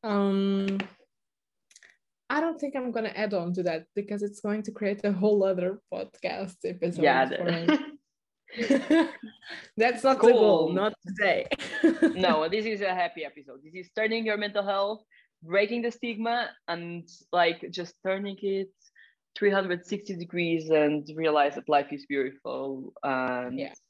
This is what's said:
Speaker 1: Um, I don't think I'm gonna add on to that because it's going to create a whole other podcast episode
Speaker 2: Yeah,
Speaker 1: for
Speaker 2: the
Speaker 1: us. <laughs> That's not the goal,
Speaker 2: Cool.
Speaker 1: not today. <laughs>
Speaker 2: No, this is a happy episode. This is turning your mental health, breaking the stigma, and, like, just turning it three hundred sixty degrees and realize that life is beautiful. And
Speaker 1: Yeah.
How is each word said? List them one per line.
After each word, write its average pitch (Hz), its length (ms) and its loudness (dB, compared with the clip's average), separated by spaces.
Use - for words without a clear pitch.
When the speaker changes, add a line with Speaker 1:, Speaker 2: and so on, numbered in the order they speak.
Speaker 1:
Um, 196 760 0
I 294 120 2
don't 330 180 -2
think 285 160 -4
I'm 254 160 -4
gonna 226 240 -4
add 208 180 -2
on 180 200 -2
to 180 100 -2
that 165 220 -2
because 202 280 -6
it's 208 160 -8
going 208 240 -4
to 220 80 -8
create 202 320 -4
a 208 80 0
whole 202 320 2
other 190 360 0
podcast - 720 -8
episode 180 380 -2
Speaker 2:
Yeah, 131 260 4
Speaker 1:
for - 140 -4
Speaker 2:
the - 300 2
Speaker 1:
us. - 60 2
<laughs> - 1200 -2
That's 233 260 2
not 262 180 4
the 233 100 10
goal, 208 360 6
Speaker 2:
Cool. 175 60 0
Speaker 1:
not 208 200 0
today. 196 420 0
<laughs> - 320 4
Speaker 2:
No, 165 340 2
this 214 160 -2
is 214 160 -4
a 190 120 0
happy 170 320 -2
episode. 139 380 -18
This 156 120 -20
is 180 200 -16
turning 220 300 -2
your 208 120 -2
mental 208 260 -2
health, 202 400 -2
breaking 208 380 0
the 233 100 -2
stigma, 233 580 -4
and, 170 400 -8
like, 170 280 2
just 170 320 -10
turning 196 380 -4
it 196 280 -4
three 202 140 4
hundred 185 340 0
sixty 202 300 -6
degrees 170 540 -2
and 151 360 4
realize 151 400 2
that - 120 -10
life 143 240 4
is 139 160 -10
beautiful. 135 840 -6
And 127 560 -2
Speaker 1:
Yeah. - 140 -8